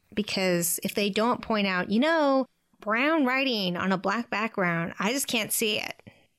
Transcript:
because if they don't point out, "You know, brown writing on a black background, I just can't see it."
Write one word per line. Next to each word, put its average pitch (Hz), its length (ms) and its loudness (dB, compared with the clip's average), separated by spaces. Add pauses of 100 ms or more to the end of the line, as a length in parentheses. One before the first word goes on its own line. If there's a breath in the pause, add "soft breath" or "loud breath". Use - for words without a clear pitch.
(140)
because 185 720 0
if 196 100 -4
they 208 160 0
don't 220 320 0
point 208 240 0
out, 185 240 -2
"You 214 120 4
know, 285 440 4 (360)
brown 277 440 2
writing 247 520 0
on 185 140 0
a 190 60 2
black 196 320 -2
background, 190 680 -2
I 208 140 -2
just 277 140 -4
can't 220 260 -2
see 214 260 -2
it." - 160 -8 (440)